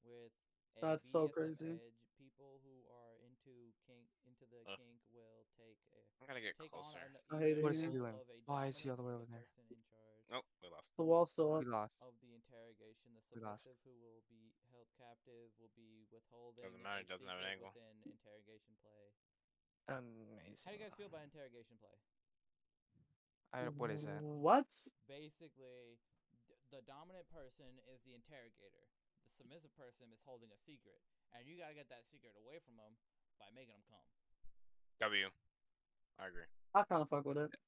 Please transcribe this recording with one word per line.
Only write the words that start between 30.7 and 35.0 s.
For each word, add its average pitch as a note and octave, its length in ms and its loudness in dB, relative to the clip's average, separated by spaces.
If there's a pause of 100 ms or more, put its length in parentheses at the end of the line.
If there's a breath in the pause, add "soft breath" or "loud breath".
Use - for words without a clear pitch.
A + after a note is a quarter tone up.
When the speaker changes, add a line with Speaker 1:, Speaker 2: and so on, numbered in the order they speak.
Speaker 1:
and A#2+ 80 -14
you E3+ 160 -14
gotta D#3 160 -10
get C3+ 160 -14
that A#2+ 160 -18
secret A2+ 320 -20
away C#3 240 -14
from A2+ 160 -20
'em A2 160 -20 (400)
by G#2 160 -20
making A#2 240 -16
'em - 160 -20
come. F2+ 160 -20 (960)